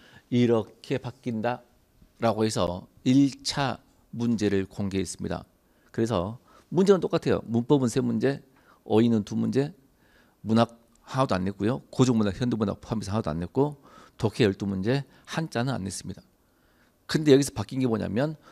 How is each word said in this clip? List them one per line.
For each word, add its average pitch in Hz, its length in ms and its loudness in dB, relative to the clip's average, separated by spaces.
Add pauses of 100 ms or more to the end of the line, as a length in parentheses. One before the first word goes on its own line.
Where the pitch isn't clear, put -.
(300)
이렇게 120 680 0
바뀐다라고 117 1500 -4
해서 95 440 -2 (160)
일 135 420 2
차 135 360 -4 (280)
문제를 104 560 0
공개했습니다. 92 800 -6 (460)
그래서 110 480 -2 (300)
문제는 185 300 4
똑같아요. 147 460 0
문법은 123 420 2
세 127 140 0
문제, 123 420 -2 (400)
어휘는 113 400 4
두 110 140 -8
문제, 117 360 -2 (680)
문학 113 400 2 (200)
하나도 131 340 -2
안 92 100 -2
냈고요. 104 360 -2 (100)
고전문학, 110 480 2
현대문학 110 420 -2
포함해서 101 300 -8
하나도 107 180 -2
안 78 100 -4
냈고, 139 440 -2 (340)
독해 117 280 0
열두 98 200 0
문제, 101 380 -2 (220)
한자는 139 480 -4
안 98 100 -6
냈습니다. - 380 -10 (840)
근데 151 280 4
여기서 135 200 4
바뀐 131 280 -6
게 127 60 2
뭐냐면 110 500 -2 (140)